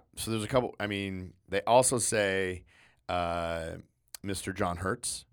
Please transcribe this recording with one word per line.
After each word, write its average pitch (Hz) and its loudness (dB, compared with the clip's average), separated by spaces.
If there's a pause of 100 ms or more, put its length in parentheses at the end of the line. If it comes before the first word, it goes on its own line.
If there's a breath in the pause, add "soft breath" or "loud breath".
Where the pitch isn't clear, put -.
(160)
so - -6
there's 110 0
a 107 -6
couple, 127 2
I 101 -2
mean, 98 -4 (160)
they 98 0
also 127 6
say, 95 0 (440 soft breath)
uh, 85 -2 (520)
Mister 98 -6
John 92 -2
Hertz 95 -6